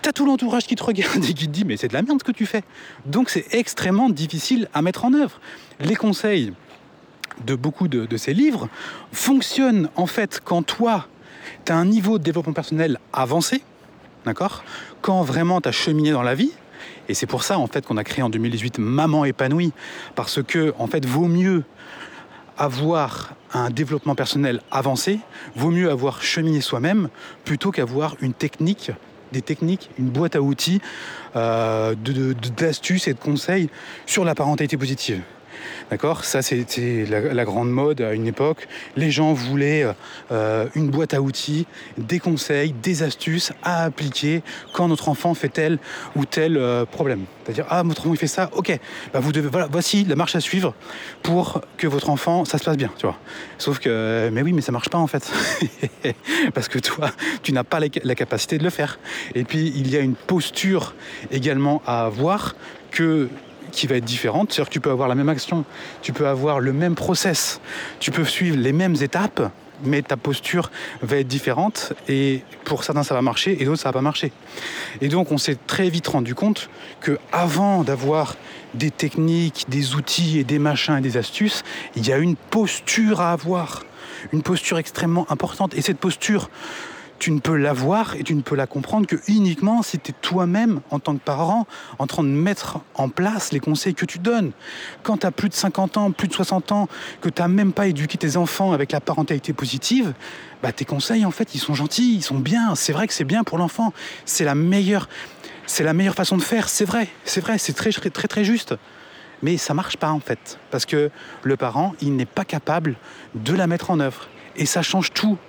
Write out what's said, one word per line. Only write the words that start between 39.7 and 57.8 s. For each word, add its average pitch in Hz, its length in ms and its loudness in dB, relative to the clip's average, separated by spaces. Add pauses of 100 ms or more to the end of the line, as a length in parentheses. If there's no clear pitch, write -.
euh, 107 100 0 (380)
euh, 110 440 0
une 156 140 2
boîte 147 240 0
à 139 80 2
outils, 147 460 -2 (300)
des 123 220 -2
conseils, 151 540 0
des 151 300 0
astuces 160 480 -2 (120)
à 170 200 0
appliquer 151 600 -2 (300)
quand 175 140 2
notre 156 220 2
enfant 170 240 0
fait 147 160 -2
tel 156 300 0 (360)
ou 143 100 2
tel, 160 320 2
euh, 120 280 2
problème. 120 400 -2 (180)
C'est-à-dire, « 117 260 -4
Ah, 175 140 2
votre 165 180 0
enfant, 165 120 2
il 151 40 2
fait 160 100 0
ça, 185 260 0
ok. 175 260 0 (340)
Bah, 135 60 0
vous 143 120 2
devez, 147 180 0
voilà, 165 200 0
voici 175 360 2
la 147 100 2
marche 156 200 0
à 170 40 2
suivre 180 340 0 (500)
pour - 380 0 (160)
que 170 100 0
votre 143 220 0
enfant, 170 360 2
ça 151 120 -2
se - 60 -2
passe 156 140 0
bien, 127 200 -2
tu - 80 -4
vois. » 85 120 -2 (400)
Sauf 143 220 -2
que, 113 520 0
mais 120 100 0
oui, 170 120 2
mais 156 80 2
ça - 100 -4
marche 120 180 -4
pas, - 80 -2
en 160 100 4
fait. - 220 -4 (640)
<laughs> 302 600 -2
Parce 123 160 -4
que 127 100 -2
toi, 147 320 -2 (300)
tu - 100 -2
n'as 127 120 2
pas 165 160 -2
la, 151 80 2 (160)